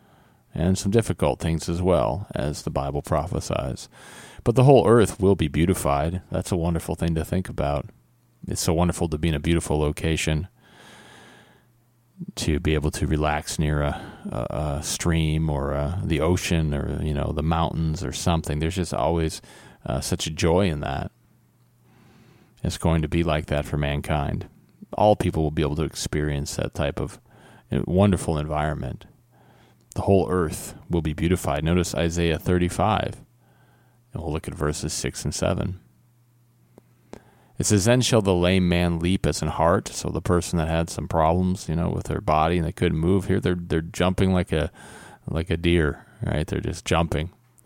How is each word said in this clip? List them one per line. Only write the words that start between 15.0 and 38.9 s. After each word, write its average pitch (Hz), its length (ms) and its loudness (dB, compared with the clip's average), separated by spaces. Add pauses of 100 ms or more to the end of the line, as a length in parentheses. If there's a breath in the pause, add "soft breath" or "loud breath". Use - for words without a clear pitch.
or, 69 240 -2
uh, 73 300 -4
the 80 180 -2
ocean 82 500 0
or, 73 300 -4
you 78 140 -2
know, 73 160 -2
the 76 100 -4
mountains 80 640 -2
or 64 100 -6
something. 80 460 -2
There's 80 160 -2
just 90 180 -4
always, 80 480 -2 (460 loud breath)
uh, 69 140 -2
such - 260 -4
a 80 40 -4
joy 85 380 2
in 73 120 -4
that. - 300 -6 (1500 soft breath)
It's 87 140 -4
going 82 240 2
to 78 60 0
be 82 160 0
like 76 240 0
that 73 180 0
for 73 120 -4
mankind. 73 680 -2 (460)
All 104 220 4
people 85 260 0
will 76 80 0
be 78 140 -2
able 73 140 -2
to 80 60 -2
experience 73 760 -4
that - 180 -6
type 73 240 -2
of, - 200 -8 (520 loud breath)
uh, - 160 0
wonderful 90 500 2
environment. 76 680 -4 (880 soft breath)
The - 80 -6
whole 98 260 4
earth 85 460 -2 (140)
will 85 120 0
be 78 120 -2
beautified. 78 500 0
Notice 85 320 2
Isaiah 85 420 0
thirty-five, 90 800 0 (1000 soft breath)
and - 80 -8
we'll 78 100 -6
look 80 160 -6
at 78 60 -8
verses 78 400 -4
six - 320 -6
and - 80 -4
seven. 92 460 -2 (1800 loud breath)
It - 80 -2
says, 101 200 4
"Then 123 160 6
shall 117 200 4
the 98 120 2
lame 90 340 4
man 87 320 2